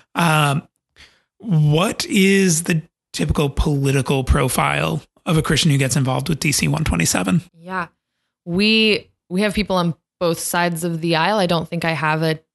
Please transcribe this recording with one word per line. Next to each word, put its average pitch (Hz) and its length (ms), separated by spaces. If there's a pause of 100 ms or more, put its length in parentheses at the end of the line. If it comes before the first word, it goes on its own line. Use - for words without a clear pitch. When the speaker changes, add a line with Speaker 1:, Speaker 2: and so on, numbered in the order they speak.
(140)
Speaker 1:
Um, 156 540 (720)
what 160 680
is 190 580
the 165 180 (300)
typical 151 360
political 139 760
profile 143 760 (220)
of 160 120
a 156 60
Christian 160 280
who 139 80
gets 135 180
involved 131 320
with 135 120
D 147 120
C - 140
one 147 160
twenty-seven? - 600 (140)
Speaker 2:
Yeah. 175 300 (580)
We, 214 640 (200)
we 180 140
have 208 120
people 190 220
on 175 180 (240)
both 170 220
sides 175 420
of 170 180
the 165 160
aisle. 190 220
I 185 80
don't 170 220
think 170 160
I 165 80
have 156 300
a 160 180 (140)